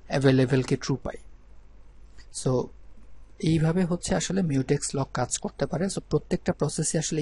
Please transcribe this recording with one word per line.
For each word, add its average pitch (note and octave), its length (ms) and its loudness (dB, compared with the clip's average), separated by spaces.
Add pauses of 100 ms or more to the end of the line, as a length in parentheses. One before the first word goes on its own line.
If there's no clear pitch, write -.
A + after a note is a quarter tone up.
(120)
অ্যাভেলেবলকে C3 720 4
ট্রু C#3+ 100 0 (120)
পায়। - 140 -8 (1200)
So, C3+ 100 0 (1000)
এইভাবে E3 300 4 (100)
হচ্ছে - 280 -2
আসলে F#3 220 0 (100)
মিউটেক্স C3+ 360 2 (100)
লক C3+ 120 0 (100)
কাজ B2 120 -2 (120)
করতে G3 280 -4
পারে। E3+ 220 0
So, E3+ 60 -6 (120)
প্রত্যেকটা E3+ 480 2
প্রসেসই D3+ 440 0
আসলে D#3 180 -2